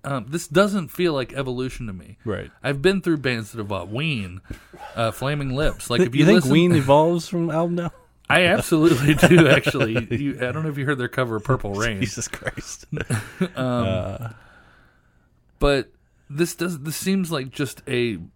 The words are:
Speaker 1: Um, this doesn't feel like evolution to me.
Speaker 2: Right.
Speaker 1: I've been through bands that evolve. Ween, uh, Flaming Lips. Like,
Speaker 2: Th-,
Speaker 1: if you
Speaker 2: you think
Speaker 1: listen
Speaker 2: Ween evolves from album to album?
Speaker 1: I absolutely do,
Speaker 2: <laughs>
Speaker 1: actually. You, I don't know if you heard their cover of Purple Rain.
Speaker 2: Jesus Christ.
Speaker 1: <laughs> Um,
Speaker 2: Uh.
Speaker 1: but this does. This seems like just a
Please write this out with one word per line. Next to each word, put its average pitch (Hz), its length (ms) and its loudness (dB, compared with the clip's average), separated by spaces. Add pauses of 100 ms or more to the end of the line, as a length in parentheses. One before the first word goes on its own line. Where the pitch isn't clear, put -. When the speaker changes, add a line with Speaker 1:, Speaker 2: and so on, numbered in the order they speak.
Speaker 1:
Um, 135 240 -6
this 160 200 -8
doesn't 190 420 2
feel 175 240 -2
like 127 200 -4
evolution 127 540 -6
to 98 60 -8
me. 90 320 -16
Speaker 2:
Right. 87 260 -6 (120)
Speaker 1:
I've 139 180 -2
been 185 200 2
through 165 160 0
bands 120 360 -4
that 113 80 -8
evolve. 98 300 -6
Ween, 107 500 -6 (540)
uh, 113 160 -2
Flaming 139 440 -4
Lips. - 340 -2
Like, 120 100 2
Speaker 2:
Th-, 180 100 4
Speaker 1:
if 120 60 -6
you 151 60 4
Speaker 2:
you 156 40 8
think 208 120 8
Speaker 1:
listen 135 140 2
Speaker 2:
Ween 170 240 6
evolves 156 540 4
from 170 200 -2
album 170 280 -2
to 175 60 -4
album? - 160 -10 (300)
Speaker 1:
I 175 160 4
absolutely 156 680 4
do, 165 340 8
Speaker 2:
<laughs> 135 80 8
Speaker 1:
actually. 135 380 0 (240)
You, 139 200 -2
I 123 140 -4
don't 156 120 -6
know 156 60 -4
if 139 80 -6
you 135 80 -4
heard 143 120 0
their 120 100 -4
cover 120 300 -4
of 107 60 -6
Purple 110 320 -2
Rain. 107 260 -2
Speaker 2:
Jesus 101 260 -6
Christ. - 640 -12
Speaker 1:
<laughs> - 500 -6
Um, 180 140 -2
Speaker 2:
Uh. 117 760 -4 (1300)
Speaker 1:
but 139 320 0 (380)
this 160 260 -4
does. 170 240 -6
This 147 180 -8
seems 190 340 -2
like 135 200 -4
just - 360 -6
a 120 300 0 (180)